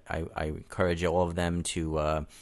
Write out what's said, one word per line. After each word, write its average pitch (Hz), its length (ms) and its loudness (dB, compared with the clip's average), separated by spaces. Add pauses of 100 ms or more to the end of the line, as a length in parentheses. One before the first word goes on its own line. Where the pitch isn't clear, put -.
I, 80 180 -4 (100)
I 78 100 -4
encourage 85 580 0
all 87 200 4
of 87 100 0
them 87 300 0
to, 78 340 -2
uh, 76 260 0 (180)